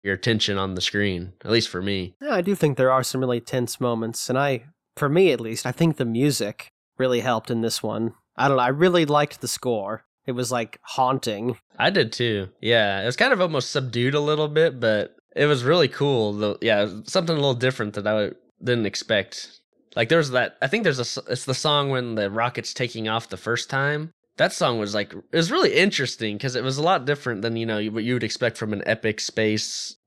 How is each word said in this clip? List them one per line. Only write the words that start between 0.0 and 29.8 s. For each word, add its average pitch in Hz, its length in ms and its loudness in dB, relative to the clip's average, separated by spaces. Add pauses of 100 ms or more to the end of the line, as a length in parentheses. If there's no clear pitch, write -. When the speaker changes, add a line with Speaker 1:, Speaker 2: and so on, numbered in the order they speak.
Speaker 1:
your 98 120 -2
attention 104 420 0
on 95 180 -2
the 90 80 -6
screen, 92 500 -2 (120)
at 104 60 -6
least 113 180 2
for 90 140 -6
me. 95 400 -4
Speaker 2:
Yeah, 277 120 -4
I 180 80 0
do 196 120 0
think 147 220 0
there 131 160 4
are 131 100 2
some 131 180 -4
really 123 200 -2
tense 123 400 -4
moments, 117 500 -4
and 127 80 2
I, 135 260 0 (320)
for 147 120 0
me 170 240 6
at 117 80 0
least, 113 260 -6
I 127 60 -2
think 165 240 2
the 135 80 0
music 117 640 0 (300)
really 127 220 2
helped 113 300 0
in 117 120 0
this 113 200 -2
one. 110 300 -4 (240)
I 131 120 4
don't 135 100 4
know, 123 40 4
I 123 60 2
really 170 380 4
liked 147 340 2
the 123 80 -6
score. 110 560 -4 (220)
It 135 60 -4
was, 120 200 -4
like, 117 300 -4
haunting. 123 760 -2 (200)
Speaker 1:
I 135 100 4
did 160 240 0
too. 107 360 -2 (120)
Yeah, 107 420 2
it 107 40 -2
was 127 100 -2
kind 262 160 4
of 196 80 2
almost 160 300 0
subdued 127 440 -2
a 147 60 2
little 151 280 0
bit, 151 320 2
but 107 360 0 (180)
it 143 120 4
was 135 180 2
really 151 240 6
cool. 123 460 0
Though, 104 260 -2
yeah, 107 260 4 (180)
something 170 300 0
a 151 60 0
little 139 140 2
different 120 400 -2
that 104 120 -4
I 107 260 0 (300)
didn't 120 240 0
expect. - 760 -4 (360)
Like, 113 140 0
there's 156 200 4
that, 123 320 0
I 131 60 0
think 214 160 0
there's 143 140 2
a 123 40 -2
s-, - 160 -6 (100)
it's - 180 -4
the 131 80 0
song 147 360 2
when 123 240 -2
the 101 160 0
rocket's 117 440 -2
taking 113 340 -4
off 113 220 -2
the 92 80 -10
first 117 320 -4
time. 147 420 -2 (240)
That 180 160 2
song 127 260 0
was, 104 160 -4
like, 104 180 -4
it - 240 -6
was 170 140 2
really 247 240 2
interesting 127 640 0
'cause 127 160 -4
it 123 100 -2
was 131 140 -2
a 147 40 -2
lot 170 240 2
different 127 360 -2
than, 117 140 -2
you 113 100 -2
know, 107 200 -2
what 107 180 -4
you 123 100 0
would 120 100 0
expect 110 320 -2
from 107 160 -4
an 101 140 -4
epic 110 340 0
space - 760 -2 (100)